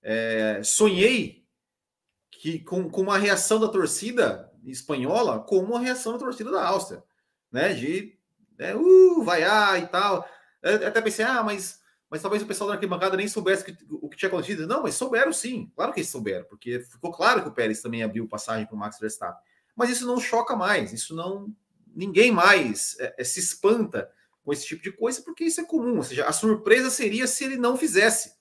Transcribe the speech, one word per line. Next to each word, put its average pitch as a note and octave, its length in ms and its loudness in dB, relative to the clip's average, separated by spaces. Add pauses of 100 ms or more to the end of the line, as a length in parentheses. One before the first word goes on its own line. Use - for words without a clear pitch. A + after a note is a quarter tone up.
é, A2 600 -2
sonhei G#3 840 2 (840)
que D#3+ 280 -8
com, F3+ 320 -6
com F#3+ 100 -4
uma G3 160 2
reação G3+ 420 2
da A3 100 4
torcida F#3+ 840 0 (140)
espanhola, C3+ 760 -2
como G3 340 2
a A#3+ 60 0
reação B3 320 -4
da A#3+ 60 -6
torcida B3 320 -8
da F#3+ 160 0
Áustria, E3+ 360 -4 (480)
né? D#3 220 0
De, D#3+ 460 -6 (400)
né, F3+ 160 -6
uh, F4+ 480 8
vaiar F#3+ 600 4
e E3 40 -8
tal. F#3 420 0 (340)
Eu G#3 240 2
até G#3+ 140 2
pensei, G#3+ 240 -2
"Ah, B3 180 0
mas, G3+ 380 -6 (300)
mas D#3 120 -8
talvez G3+ 200 -2
o G#3+ 40 -8
pessoal G#3 220 -4
da G#3 60 -2
arquibancada F#3 420 -2
nem G#3 100 -2
soubesse F#3+ 380 0
que, - 120 -18 (140)
o - 180 -10
que - 80 -16
tinha F#3+ 120 -2
acontecido." F3 380 -4
Não, C4+ 160 -2
mas G#3+ 120 -4
souberam B3+ 380 0
sim, A#3+ 420 -6
claro A3 180 -4
que - 80 -6
eles - 100 -6
souberam, G2+ 340 -6
porque A#2+ 360 -8
ficou - 320 -12
claro G#3+ 300 2
que D3+ 60 -8
o - 40 -12
Pérez A2+ 300 -2
também A2+ 200 -6
abriu A2 260 -6
passagem G#2+ 380 -6
pro A2 100 -14
Max G#2 220 -10
Verstappen. - 440 -8 (320)
Mas A#3+ 160 0
isso B3 160 -4
não B3 140 -2
choca A#3+ 340 0
mais, F3+ 380 -2
isso A#2 240 -10
não, G3 360 -10 (420)
ninguém G3 360 4
mais, F3 720 4
é, - 180 -8
é, B2+ 60 -4
se - 160 -4
espanta G3 680 0 (360)
com C#3+ 80 -2
esse C#3+ 140 -6
tipo - 160 -10
de F#3+ 100 -10
coisa, B3 300 -4
porque E4 220 -8
isso E4 160 0
é E4 40 -6
comum, B3 320 0
ou D3+ 60 0
seja, C3 240 -2
a D#3 60 0
surpresa A3 580 2
seria B3 360 0
se C4 180 -2
ele C4+ 120 -6
não B3 200 0
fizesse. A3+ 640 2